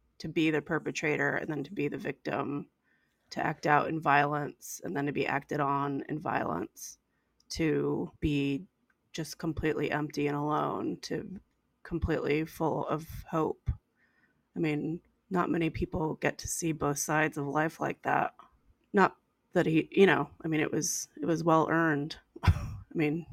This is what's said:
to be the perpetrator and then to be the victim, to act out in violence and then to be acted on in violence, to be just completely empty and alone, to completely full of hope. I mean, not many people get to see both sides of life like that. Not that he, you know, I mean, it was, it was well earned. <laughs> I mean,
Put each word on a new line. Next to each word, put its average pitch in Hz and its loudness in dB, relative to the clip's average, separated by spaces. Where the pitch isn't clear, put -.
to - -8
be 160 2
the 151 2
perpetrator 147 0
and - -4
then 147 -4
to 139 -14
be 147 0
the 147 -6
victim, 143 -4
to - -4
act 156 -2
out 147 6
in 160 -2
violence 147 0
and - -6
then 143 0
to 147 -2
be 139 -2
acted 143 -2
on 139 -2
in 151 -6
violence, - -4
to 147 -2
be 143 0
just - -10
completely 156 -2
empty 147 -2
and 147 -2
alone, 147 -2
to - -6
completely 156 0
full - -2
of 160 -4
hope. - 0
I 180 -4
mean, 156 0
not 180 2
many 165 2
people 156 -2
get - 0
to - -10
see - -2
both 143 -2
sides 156 0
of 143 -4
life 151 0
like 143 -4
that. 139 2
Not 190 6
that 170 4
he, 160 2
you 196 6
know, 147 4
I - -6
mean, 156 2
it 151 0
was, - -2
it - -4
was 165 2
well 160 6
earned. 156 2
<laughs> - -14
I - 0
mean, 160 0